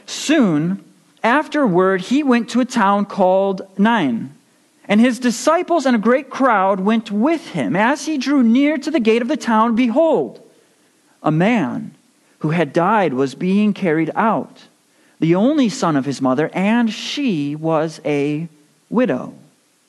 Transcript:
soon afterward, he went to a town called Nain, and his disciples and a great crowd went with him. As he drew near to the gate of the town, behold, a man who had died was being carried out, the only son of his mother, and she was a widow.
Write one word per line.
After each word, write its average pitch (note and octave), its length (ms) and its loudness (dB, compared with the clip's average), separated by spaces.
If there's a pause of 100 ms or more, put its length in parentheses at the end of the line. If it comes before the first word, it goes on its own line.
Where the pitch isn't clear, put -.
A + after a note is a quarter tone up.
soon F#3+ 800 0 (380)
afterward, F#3+ 800 2
he C4 220 -2
went A#3+ 280 0
to B3 100 0
a B3 40 0
town G3+ 400 0
called F#3+ 640 0 (100)
Nain, D3 540 0 (560)
and G#3 140 4
his B3+ 160 2
disciples D#4 720 0
and B3 80 2
a A3 40 0
great B3+ 300 0
crowd G3+ 500 2
went A3 320 -2
with C4+ 380 0
him. C#3 260 -4
As B3 300 0
he D#4 140 -4
drew C4 240 2
near C#4 340 2
to D4+ 140 -6
the D#4 80 0
gate A3+ 240 2
of A#3 40 -4
the C#4+ 100 -2
town, A3+ 380 0
behold, A#3+ 640 0 (840)
a D#3 80 0
man D#3 640 -2 (440)
who D3+ 120 -2
had D#3+ 200 0
died F3 420 0
was C3 200 -2
being G3 400 0
carried D#3+ 420 -2
out, F#3+ 480 -2 (560)
the D#3+ 140 2
only B3 360 2
son E3+ 260 -2
of C3 100 0
his C#3 160 -6
mother, C3+ 320 0
and G#3+ 400 0
she D#3 640 -4
was D#3+ 500 -2
a D3 420 -2 (440)
widow. F#3 420 -2 (560)